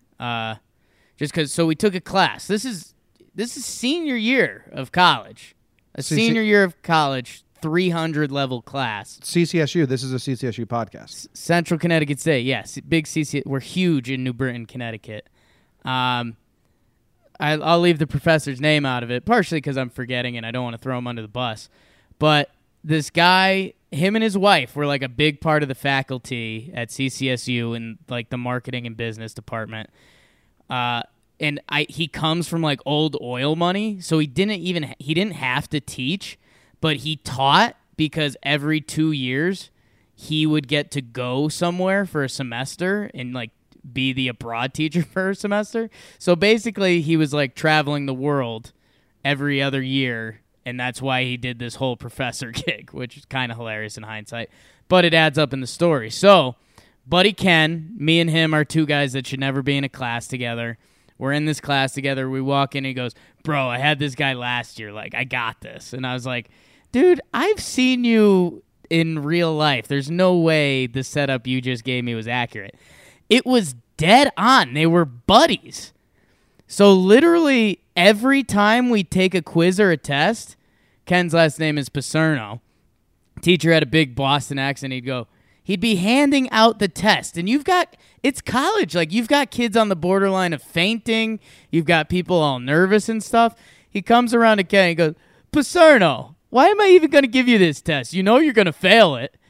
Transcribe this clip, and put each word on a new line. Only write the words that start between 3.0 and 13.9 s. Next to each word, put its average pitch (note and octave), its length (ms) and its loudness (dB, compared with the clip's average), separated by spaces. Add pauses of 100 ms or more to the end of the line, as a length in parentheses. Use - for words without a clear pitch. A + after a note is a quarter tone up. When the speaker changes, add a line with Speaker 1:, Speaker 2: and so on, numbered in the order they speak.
Speaker 1:
this A#3+ 240 -8
is C4 80 -12
senior C#4+ 500 -4
year G#3+ 560 -2
of C3 200 -10
college. B2 640 0 (400)
A C3+ 80 -8
Speaker 2:
See, D#3 120 -4
see A3+ 120 2
Speaker 1:
senior A3+ 140 2
year G#3 220 4
of F3 200 -4
college C#3+ 600 -2 (180)
three F3 280 0
hundred D#3+ 420 -2
level C3 300 -4
class. A2+ 600 -8
Speaker 2:
C E3+ 220 0
C E3+ 160 -2
S C#3+ 140 -2
U. E3 100 2
This B2+ 180 -2
is C3 100 -8
a B2 60 -4
C C3+ 160 -6
C C3 120 -6
S A2 100 -6
U A#2 80 -6
podcast. A#2 380 -8
Speaker 1:
S-, - 300 -20
Central E3+ 460 -2
Connecticut D3+ 400 0
State, C3+ 260 0
yes. B2+ 420 -6
Big D#3 200 -2
C D#3 160 -4
C. C#3 220 -6
We're C3+ 140 -4
huge D3+ 500 -2